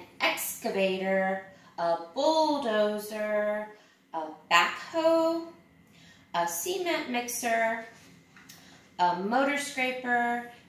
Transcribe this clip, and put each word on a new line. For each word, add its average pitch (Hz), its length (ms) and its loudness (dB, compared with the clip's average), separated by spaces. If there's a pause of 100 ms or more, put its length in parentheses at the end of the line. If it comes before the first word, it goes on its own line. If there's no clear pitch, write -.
(200)
excavator, 190 1300 0 (340)
a 170 160 2 (180)
bulldozer, 214 1600 0 (440)
a 160 100 -4 (280)
backhoe, 330 960 2 (880)
a 170 100 2
cement 349 640 -4
mixer, 226 760 -2 (1120)
a 175 220 4
motor 269 360 2
scraper, 240 920 -2 (180)